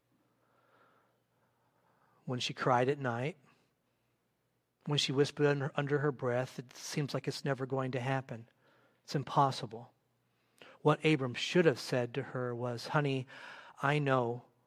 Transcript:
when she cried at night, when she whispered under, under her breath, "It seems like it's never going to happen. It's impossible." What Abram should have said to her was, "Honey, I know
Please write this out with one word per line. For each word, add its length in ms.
when 140
she 120
cried 360
at 100
night, 380
when 120
she 140
whispered 340
under, 300
under 220
her 140
breath, 460
"It 180
seems 380
like 140
it's 160
never 200
going 280
to 80
happen. 480
It's 100
impossible." 800
What 220
Abram 300
should 300
have 140
said 360
to 80
her 320
was, 340
"Honey, 380
I 180
know 420